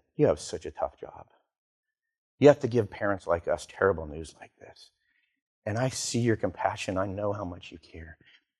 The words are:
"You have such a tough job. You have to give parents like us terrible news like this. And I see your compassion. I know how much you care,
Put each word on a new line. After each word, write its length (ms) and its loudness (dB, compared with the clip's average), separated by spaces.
"You 100 4
have 140 2
such 260 -10
a 40 -10
tough 280 -6
job. 280 -18
You 100 10
have 120 8
to 80 0
give 220 0
parents 360 -4
like 220 0
us 200 -2
terrible 380 0
news 340 -12
like 200 -20
this. 300 -20
And 120 -4
I 100 0
see 320 -2
your 160 4
compassion. 600 -4
I 100 -2
know 260 -4
how 120 -6
much 280 -12
you 60 -18
care, 380 -18